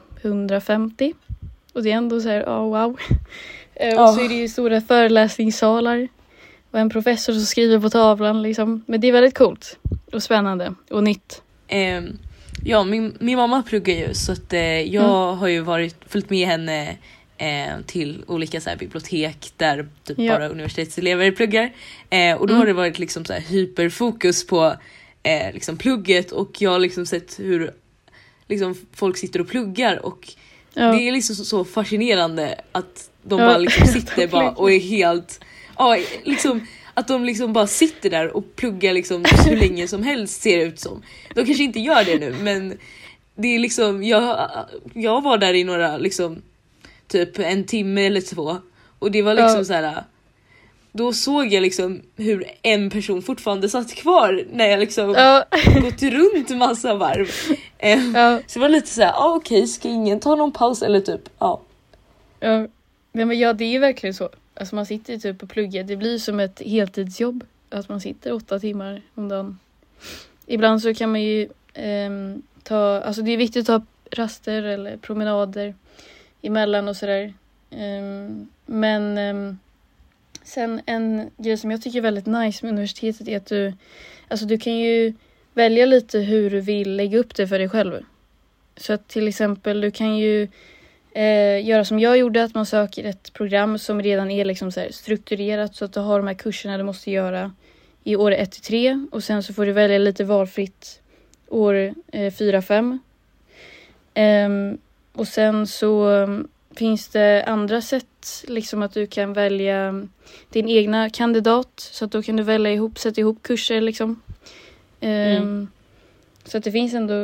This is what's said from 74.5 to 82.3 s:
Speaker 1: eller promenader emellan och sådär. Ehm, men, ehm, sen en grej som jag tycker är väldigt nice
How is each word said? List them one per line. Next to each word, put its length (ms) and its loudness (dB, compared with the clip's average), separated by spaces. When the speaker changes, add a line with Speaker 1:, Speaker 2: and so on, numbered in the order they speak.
Speaker 1:
eller 340 -8
promenader 800 -4
emellan 460 -2
och 80 -6
sådär. 380 -4
Ehm, 760 -10
men, 520 -2
ehm, 420 -6
sen 420 -6
en 520 -4
grej 200 -4
som 140 -6
jag 100 -6
tycker 180 -6
är 40 -6
väldigt 220 -2
nice 400 -2